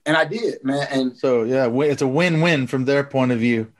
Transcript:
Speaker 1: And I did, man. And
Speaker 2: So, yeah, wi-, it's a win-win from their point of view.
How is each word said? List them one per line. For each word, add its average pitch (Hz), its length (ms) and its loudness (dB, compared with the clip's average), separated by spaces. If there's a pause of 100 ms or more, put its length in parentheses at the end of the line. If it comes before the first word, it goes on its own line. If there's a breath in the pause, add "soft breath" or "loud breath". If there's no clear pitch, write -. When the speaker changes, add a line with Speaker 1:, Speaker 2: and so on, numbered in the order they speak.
Speaker 1:
And 156 100 2
I 160 100 2
did, 196 380 -6
man. 139 260 -2
And 131 260 -2
Speaker 2:
So, 123 280 0
yeah, 131 200 0
wi-, 127 260 0
it's 139 120 -2
a 135 60 2
win-win 160 600 2
from 131 160 -4
their 139 200 2
point 127 280 0
of 120 80 0
view. 113 400 0